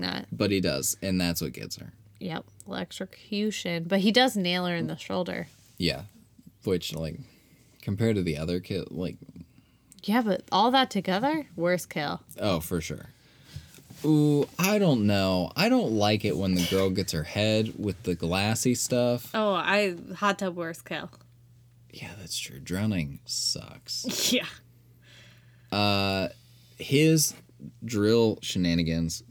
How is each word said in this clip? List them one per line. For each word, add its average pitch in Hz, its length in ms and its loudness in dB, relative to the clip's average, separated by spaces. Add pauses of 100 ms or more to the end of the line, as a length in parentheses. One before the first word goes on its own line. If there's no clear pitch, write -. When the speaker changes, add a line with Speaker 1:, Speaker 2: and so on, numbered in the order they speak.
Speaker 1:
that. - 280 -6
Speaker 2:
But 107 200 0
he 98 100 2
does, 71 420 -2
and 92 180 0
that's 85 220 0
what 67 120 -6
gets - 220 -12
her. - 160 -18 (280)
Speaker 1:
Yep, 160 240 -8 (220)
electrocution. 190 1160 -6
But 190 160 0
he 208 120 4
does 254 240 4
nail 180 300 0
her 175 80 0
in 165 120 -2
the 160 100 -6
shoulder. - 520 -6 (300)
Speaker 2:
Yeah, 82 240 -2 (640)
which, 90 300 -2
like, 80 260 -8 (640)
compared 110 340 0
to 95 60 0
the 82 160 -2
other 87 220 -2
kid, 95 300 -8
like 82 260 -6 (840)
Speaker 1:
Yeah, 226 200 2
but 208 280 0
all 208 200 4
that 262 200 4
together, 233 560 0 (100)
worst 175 340 0
kill. 156 320 -4 (180)
Speaker 2:
Oh, 95 200 0
for 85 200 -2
sure. - 300 -10 (920)
Ooh, 147 440 6 (100)
I 196 200 4
don't 139 280 4
know. 95 500 4
I 202 120 2
don't 226 240 2
like 104 320 4
it 101 140 0
when 95 160 2
the 87 140 0
girl 95 220 4
gets 95 220 -2
her 78 120 -2
head 110 520 0
with 98 280 -4
the 90 100 0
glassy 101 600 0
stuff. 120 600 -2
Speaker 1:
Oh, 214 180 0
I, 185 440 0 (200)
hot 202 220 0
tub 180 180 -4
worst 170 300 -8
kill. 160 240 -10 (840)
Speaker 2:
Yeah, - 260 -16
that's 92 200 -10
true. - 220 -12
Drowning 87 680 -2
sucks. - 1040 -4
Speaker 1:
<laughs> - 0 -
Yeah. 240 140 0 (1300)
Speaker 2:
Uh, 98 560 2 (500)
his 156 560 4 (500)
drill 113 580 4
shenanigans 82 880 0